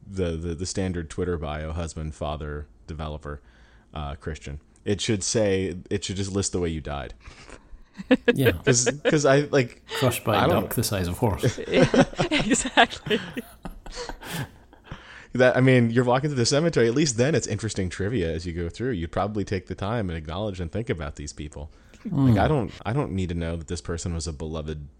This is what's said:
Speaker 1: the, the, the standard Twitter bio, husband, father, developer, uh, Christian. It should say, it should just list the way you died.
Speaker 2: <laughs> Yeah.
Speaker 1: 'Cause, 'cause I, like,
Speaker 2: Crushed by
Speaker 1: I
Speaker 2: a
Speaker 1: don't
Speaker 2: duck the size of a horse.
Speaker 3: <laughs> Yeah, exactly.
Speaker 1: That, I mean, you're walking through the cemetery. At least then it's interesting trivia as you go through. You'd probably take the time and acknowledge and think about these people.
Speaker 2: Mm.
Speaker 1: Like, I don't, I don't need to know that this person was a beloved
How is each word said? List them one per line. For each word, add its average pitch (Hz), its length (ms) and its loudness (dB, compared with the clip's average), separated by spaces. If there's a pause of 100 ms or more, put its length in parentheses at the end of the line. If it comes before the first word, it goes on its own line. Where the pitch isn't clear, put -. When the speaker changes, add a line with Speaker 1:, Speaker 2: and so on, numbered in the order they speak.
Speaker 1:
the, 95 240 -2
the, 82 240 -4
the 85 120 -6
standard 87 440 -4
Twitter 87 260 -2
bio, 76 360 -6
husband, 78 420 -6
father, 76 520 -8 (200)
developer, 76 560 -10 (500)
uh, 73 220 -8
Christian. 73 460 -10 (240)
It 104 160 0
should 104 240 -2
say, 95 520 0 (140)
it 104 140 -2
should 95 120 -4
just 98 160 -4
list 98 200 -2
the 92 80 -2
way 87 80 -2
you 80 120 -4
died. 71 380 -10
Speaker 2:
<laughs> - 1160 -2
Yeah. 127 180 4 (120)
Speaker 1:
'Cause, 123 260 4 (140)
'cause 156 200 4
I, 139 180 6 (100)
like, 131 300 2 (160)
Speaker 2:
Crushed 123 260 0
by 110 120 2
Speaker 1:
I 101 80 6
Speaker 2:
a 139 40 4
Speaker 1:
don't 110 160 4
Speaker 2:
duck 110 100 -6
the 120 80 0
size 95 240 0
of 87 80 -2
a - 40 -12
horse. 110 460 0
Speaker 3:
<laughs> - 40 -12
Yeah, 185 340 6 (280)
exactly. 240 920 2 (2250)
Speaker 1:
That, 123 220 6
I 127 40 4
mean, 127 300 8
you're 123 140 4
walking 131 260 2
through 143 60 -2
the 117 100 2
cemetery. 143 400 4
At 117 80 2
least 139 220 2
then 131 180 4
it's 120 140 0
interesting 101 400 -2
trivia 92 440 -2
as 87 140 -4
you 87 60 -6
go 85 160 -4
through. 123 240 -4
You'd 85 180 -4
probably 104 340 -2
take 95 220 -4
the 92 80 -6
time 101 340 -4
and 85 80 -4
acknowledge 87 440 -6
and 85 100 -6
think 113 200 -6
about 78 260 -6
these - 160 -10
people. 73 400 -12 (360)
Speaker 2:
Mm. 139 220 4
Speaker 1:
Like, 110 80 6
I 101 80 4
don't, 135 240 2 (160)
I 104 60 -2
don't 135 200 -2
need 92 180 -2
to 87 40 -4
know 85 220 -2
that 80 100 -8
this 87 140 -6
person 85 340 -4
was 82 140 -4
a 82 40 -6
beloved 76 540 -8 (140)